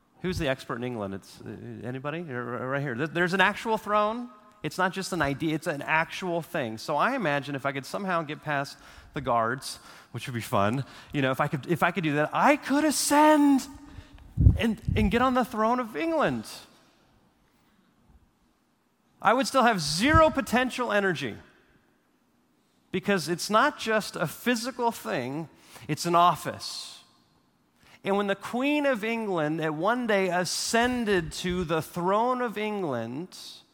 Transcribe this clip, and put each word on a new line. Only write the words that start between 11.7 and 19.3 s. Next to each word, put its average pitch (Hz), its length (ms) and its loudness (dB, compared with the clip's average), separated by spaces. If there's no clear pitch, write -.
I 175 80 4
could 180 140 -2
do 147 120 0
that, 151 160 2
I 226 260 4
could 285 260 0
ascend 294 840 4
and, 220 220 0
and 214 140 4
get 240 140 4
on 262 100 4
the 247 120 2
throne 226 340 0
of 226 160 -8
England. 277 500 0
I 208 120 6